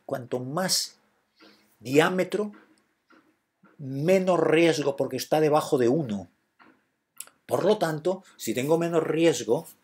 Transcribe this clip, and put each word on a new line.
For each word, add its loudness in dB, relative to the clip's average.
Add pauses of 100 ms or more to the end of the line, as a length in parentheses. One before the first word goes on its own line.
cuanto -8
más -4 (800)
diámetro, 0 (1300)
menos 0
riesgo, 2
porque -4
está 0
debajo 2
de 4
uno. -2 (1200)
Por -2
lo 2
tanto, -4 (120)
si -8
tengo 0
menos 0
riesgo 0 (160)